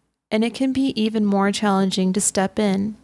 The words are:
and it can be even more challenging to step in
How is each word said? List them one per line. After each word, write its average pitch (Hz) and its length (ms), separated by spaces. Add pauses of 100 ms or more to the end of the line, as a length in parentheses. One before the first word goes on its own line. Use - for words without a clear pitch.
(320)
and 220 100
it 226 120
can 269 180
be 262 280
even 214 240
more 196 280
challenging 190 640
to 202 60
step 196 380
in 208 460